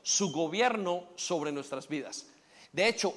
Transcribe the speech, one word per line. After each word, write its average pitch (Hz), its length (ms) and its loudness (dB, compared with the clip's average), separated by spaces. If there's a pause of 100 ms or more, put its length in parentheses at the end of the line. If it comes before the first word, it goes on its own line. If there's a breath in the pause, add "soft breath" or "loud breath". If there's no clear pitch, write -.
su - 300 2
gobierno 180 720 2 (120)
sobre 151 360 -2
nuestras 139 360 -6
vidas. 139 380 -6 (480 loud breath)
De 180 140 4
hecho, 226 300 2